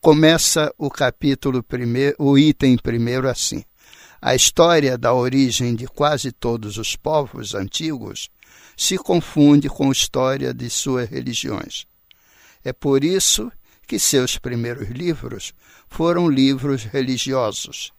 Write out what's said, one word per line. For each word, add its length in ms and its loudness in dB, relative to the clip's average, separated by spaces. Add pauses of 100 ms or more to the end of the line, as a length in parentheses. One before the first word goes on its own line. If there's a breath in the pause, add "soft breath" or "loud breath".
Começa 760 4
o 100 -4
capítulo 720 -2
primeiro, 600 -2
o 180 6
item 380 6
primeiro 520 -2
assim: 360 -6 (580 soft breath)
"A 100 0
história 640 4
da 160 0
origem 640 0
de 140 -8
quase 420 -2
todos 480 -6
os 160 -6
povos 580 -4
antigos 800 -8 (460 soft breath)
se 200 -2
confunde 720 4
com 200 -2
a 40 2
história 640 -2
de 160 -10
suas 380 -4
religiões. 760 -8 (800 soft breath)
É 80 -6
por 300 2
isso 480 0 (380 soft breath)
que 100 -4
seus 400 0
primeiros 500 -8
livros 640 -8 (360 soft breath)
foram 420 0
livros 540 0
religiosos." 1160 -4